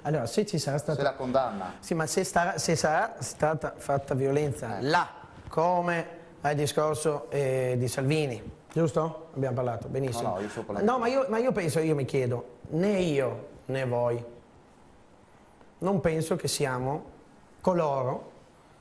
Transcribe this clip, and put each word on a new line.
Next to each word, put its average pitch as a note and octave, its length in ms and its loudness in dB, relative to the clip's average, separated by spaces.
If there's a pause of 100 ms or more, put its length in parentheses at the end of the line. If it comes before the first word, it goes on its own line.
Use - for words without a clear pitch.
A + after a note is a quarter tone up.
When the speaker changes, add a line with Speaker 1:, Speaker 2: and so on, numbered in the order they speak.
Speaker 1:
allora, D3 240 0
se G#3 200 0
ci E3 140 -2
sarà C#3 180 0
stata D3 200 -2
Speaker 2:
Se C#3 60 0
la C#3 100 0
condanna. A#2+ 640 -2
Speaker 1:
Sì, - 140 -4
ma D#3+ 120 0
se F#3 200 0
sta-, F3 320 2
se E3 180 2
sarà E3+ 440 2
stata D3+ 580 -2
fatta C#3 360 0
violenza C3+ 640 0
Speaker 2:
Eh. F#2+ 40 -6
Speaker 1:
là, D#3+ 260 4 (400)
come F3 600 2 (340)
al D3 140 2
discorso, D3+ 760 0
eh, C3 480 0
di B2 100 0
Salvini, C#3 540 0 (320)
giusto? D#3+ 640 0
Abbiamo C3 200 -2
parlato, B2 320 -2
benissimo. B2 400 -2
Speaker 2:
No, F#2 80 -2
no, G2 60 -2
io G#2 80 -4
sono G#2+ 320 -6
Speaker 1:
No, A#3+ 160 4
ma A#3 100 0
io, C4 220 2
ma A3 80 0
io B3 160 2
penso, E3 260 0
io D#3 160 4
mi C#3 80 0
chiedo, B2 540 0 (140)
né F#3+ 280 2
io C3+ 480 0 (200)
né C3 180 0
voi, A#2+ 360 2 (1600)
non F#3 240 2
penso D#3+ 340 2
che D3 140 -2
siamo C3+ 560 -2 (560)
coloro D3 680 0 (500)